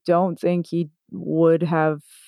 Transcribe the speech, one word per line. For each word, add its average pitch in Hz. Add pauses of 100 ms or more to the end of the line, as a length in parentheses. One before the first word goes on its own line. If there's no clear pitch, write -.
don't 175
think 175
he 170 (200)
would 165
have 156 (280)